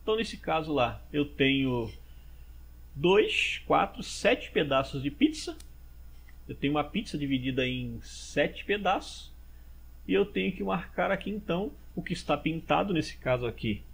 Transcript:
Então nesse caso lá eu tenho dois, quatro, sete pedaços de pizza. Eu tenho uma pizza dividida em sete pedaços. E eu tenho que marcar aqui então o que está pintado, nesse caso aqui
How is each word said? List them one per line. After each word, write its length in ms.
Então 140
nesse 220
caso 340
lá 300
eu 140
tenho 640
dois, 680
quatro, 380
sete 480
pedaços 500
de 80
pizza. 480
Eu 60
tenho 200
uma 100
pizza 340
dividida 500
em 340
sete 640
pedaços. 680
E 60
eu 120
tenho 260
que 120
marcar 480
aqui 200
então 400
o 80
que 100
está 240
pintado, 560
nesse 240
caso 300
aqui 340